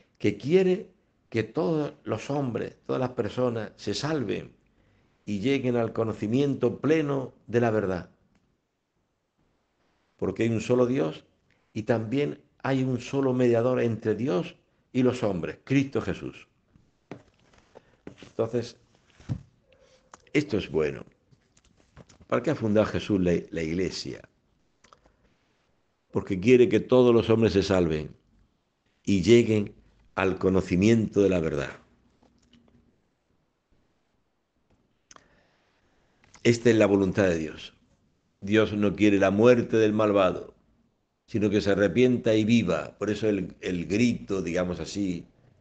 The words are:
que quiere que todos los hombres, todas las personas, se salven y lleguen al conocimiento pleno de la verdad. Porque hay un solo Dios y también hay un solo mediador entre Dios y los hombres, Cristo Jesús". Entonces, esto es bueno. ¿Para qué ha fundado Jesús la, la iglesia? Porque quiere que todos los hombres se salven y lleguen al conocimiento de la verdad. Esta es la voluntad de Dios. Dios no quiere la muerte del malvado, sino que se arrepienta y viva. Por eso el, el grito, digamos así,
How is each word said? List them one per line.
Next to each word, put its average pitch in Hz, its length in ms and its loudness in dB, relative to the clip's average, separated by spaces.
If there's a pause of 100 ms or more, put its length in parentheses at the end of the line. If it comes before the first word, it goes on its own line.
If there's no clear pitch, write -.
(200)
que - 180 -2
quiere 180 540 0 (380)
que 113 140 -2
todos 151 500 -4 (100)
los 110 260 -8
hombres, 123 560 -6
todas 135 140 -4
las 127 120 -4
personas, 113 640 -4
se 101 180 -6
salven 101 560 -6 (720)
y 104 140 -6
lleguen 123 360 -2
al 117 160 -2
conocimiento 113 880 -2
pleno 143 540 -2 (140)
de 117 140 0
la 120 100 2
verdad. 92 380 -2 (2000)
Porque 95 260 -4
hay 117 60 0
un 113 120 -2
solo 123 240 2
Dios 151 400 -4 (480)
y 110 100 -6
también 117 580 -2 (200)
hay 131 220 -2
un 131 160 -2
solo 135 340 -2
mediador 123 480 2
entre 110 340 -2
Dios 160 400 -4 (380)
y 127 80 2
los 123 220 2
hombres, 85 400 -4
Cristo 135 380 0
Jesús". - 460 -10 (1700)
Entonces, 113 560 -6 (1600)
esto 147 240 0
es 85 120 -6
bueno. 73 360 -2 (1200)
¿Para 123 160 -2
qué 160 80 -2
ha 135 40 -2
fundado 107 300 2
Jesús 95 340 -2
la, 87 140 2 (160)
la 82 140 -6
iglesia? 80 580 -6 (1900)
Porque 98 280 -4
quiere 120 300 6
que 104 100 2
todos 123 340 4
los 113 160 2
hombres 110 240 4
se 95 100 4
salven 80 520 0 (880)
y 98 180 2
lleguen 107 540 4 (400)
al 95 240 -2
conocimiento 95 800 2
de 95 80 4
la 92 100 0
verdad. 76 300 -4 (4000)
Esta 117 260 4
es 110 80 6
la 104 100 6
voluntad 98 400 2
de 85 100 2
Dios. - 360 -10 (680)
Dios 104 320 0
no 104 220 0
quiere 101 240 4
la 95 100 4
muerte 113 480 4
del 107 160 2
malvado, 101 640 0 (720)
sino 104 220 -2
que 101 120 0
se 98 100 -2
arrepienta 110 640 2
y 110 100 2
viva. 90 540 0
Por 101 120 -4
eso 107 180 -4
el, 98 340 -2
el 90 240 -6
grito, 101 560 -2
digamos 87 380 -4
así, 90 460 -6 (360)